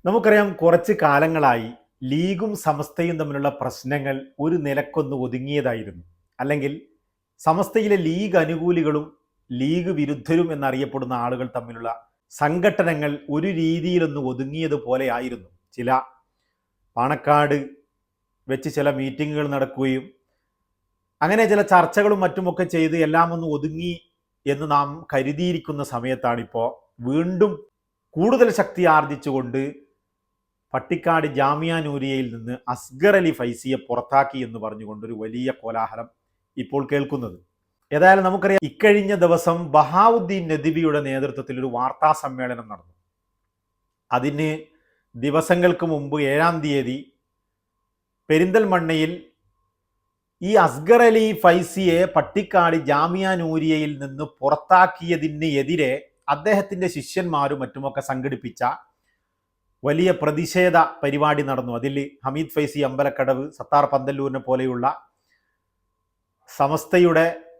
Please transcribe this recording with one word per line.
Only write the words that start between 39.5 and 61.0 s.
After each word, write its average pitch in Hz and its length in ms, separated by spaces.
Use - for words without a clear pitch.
ബഹാവുദ്ദീൻ 180 760
നദ്വിയുടെ 156 520
നേതൃത്വത്തിൽ 135 580
ഒരു 131 80
വാർത്താ 127 460
സമ്മേളനം 127 560
നടന്നു. 87 260
അതിന് 143 400
ദിവസങ്ങൾക്ക് 170 720
മുമ്പ് 147 360
ഏഴാം 156 380
തീയതി 139 380
പെരിന്തൽമണ്ണയിൽ 170 840
ഈ 190 120
അസ്ഗർ 170 480
അലി 220 240
ഫൈസിയെ 180 640
പട്ടിക്കാട് 175 720
ജാമിയ 160 580
നൂരിയയിൽ 160 640
നിന്ന് 139 260
പുറത്താക്കിയതിന് 160 1040
എതിരെ 143 480
അദ്ദേഹത്തിൻ്റെ 185 600
ശിഷ്യന്മാരും 147 720
മറ്റുമൊക്കെ 135 400
സംഘടിപ്പിച്ച 131 640
വലിയ 156 240
പ്രതിഷേധ 170 560